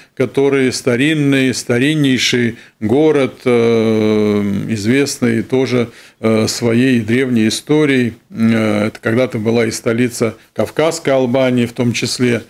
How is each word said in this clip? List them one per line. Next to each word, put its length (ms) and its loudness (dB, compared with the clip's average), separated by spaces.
который 580 0
старинный, 800 0
стариннейший 1000 0
город, 540 2
э, 1200 0
известный 760 -2
тоже, 480 -2
э, 280 2
своей 520 2
древней 480 0
историей. 680 0
Э, 580 0
это 120 -12
когда-то 380 0
была 280 0
и 40 -2
столица 640 -2
Кавказской 560 -2
Албании 560 2
в 60 -8
том 200 -2
числе. 580 -2